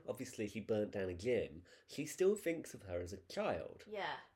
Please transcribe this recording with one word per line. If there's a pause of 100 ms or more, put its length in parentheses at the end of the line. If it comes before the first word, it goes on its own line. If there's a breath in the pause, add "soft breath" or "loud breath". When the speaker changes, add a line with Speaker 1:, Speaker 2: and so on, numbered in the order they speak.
Speaker 1:
obviously
she
burnt
down
a
gym, (240 soft breath)
she
still
thinks
of
her
as
a (160)
child.
Speaker 2:
Yeah. (300)